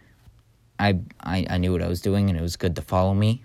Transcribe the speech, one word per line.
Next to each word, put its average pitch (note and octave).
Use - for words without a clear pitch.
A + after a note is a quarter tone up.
I, G2
I, F#2
I F2+
knew F2+
what F2
I F2
was F2
doing, G2+
and E2+
it D#2+
was E2+
good F2
to C#2+
follow F#2+
me. G#2+